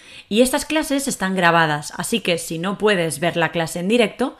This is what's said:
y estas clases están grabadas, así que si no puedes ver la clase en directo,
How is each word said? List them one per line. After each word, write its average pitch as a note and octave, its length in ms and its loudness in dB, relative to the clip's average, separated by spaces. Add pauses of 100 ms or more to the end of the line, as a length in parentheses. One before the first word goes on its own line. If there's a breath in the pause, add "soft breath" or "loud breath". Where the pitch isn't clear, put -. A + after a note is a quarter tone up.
(300 loud breath)
y G#3 100 4
estas C4 240 2
clases D4+ 420 -2
están F#3+ 300 -2
grabadas, E3 580 2
así F#3+ 280 -4
que E3+ 160 0
si E3 200 -8
no F#3 200 -4
puedes E3+ 420 0
ver E3 160 -2
la D#3+ 140 0
clase E3 300 -4
en F3+ 80 -4
directo, A#3+ 520 0